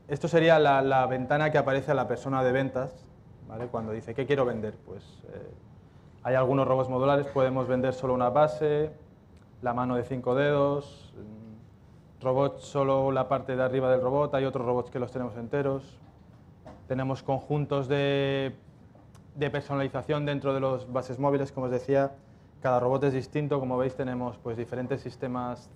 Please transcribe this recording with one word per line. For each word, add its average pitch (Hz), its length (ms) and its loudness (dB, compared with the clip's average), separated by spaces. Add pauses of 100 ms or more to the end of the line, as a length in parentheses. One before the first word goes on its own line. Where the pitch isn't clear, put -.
esto 143 180 -4
sería 165 320 8
la, 139 220 6
la 135 260 4
ventana 131 440 0
que 151 80 4
aparece 135 320 0
a 147 40 4
la 131 140 0
persona 131 340 -2
de 127 100 4
ventas, 131 520 -2 (420)
¿vale? 113 200 -10
Cuando 113 260 -6
dice, 113 220 -8
"¿Qué 135 100 -2
quiero 135 220 2
vender?". 107 400 -4
Pues, - 360 -18 (120)
eh, 98 160 -14 (720)
hay 123 120 0
algunos 131 320 4
robots 131 220 2
modulares, 139 380 2
podemos 131 420 2
vender 127 240 0
solo 127 220 -2
una 123 160 2
base, 151 600 2 (680)
la 123 140 -2
mano 123 220 0
de 120 80 -2
cinco 127 300 -2
dedos, 143 800 0
mm, - 1080 -20
robots 131 380 2
solo 135 480 2
la 131 160 0
parte 131 300 -2
de 127 80 0
arriba 131 260 2
del 127 100 4
robot, 139 340 0
hay 135 100 2
otros 131 200 -2
robots 123 260 -2
que 131 100 -6
los 120 100 -4
tenemos 123 260 -8
enteros. 135 640 -4 (880)
Tenemos 131 380 -4
conjuntos 139 640 -2
de, 139 680 0 (800)
de 143 160 -2
personalización 139 760 -2
dentro 143 300 0
de 135 60 0
los 127 320 -2
bases 127 260 -4
móviles, 139 320 2
como 127 160 -6
os 123 60 -2
decía, 135 400 2 (480)
cada 127 180 2
robot 123 260 2
es 139 80 4
distinto, 139 460 -2
como 127 180 -2
veis 127 200 0
tenemos, 123 420 -6
pues, 117 180 -6
diferentes 120 440 -6
sistemas 123 760 -8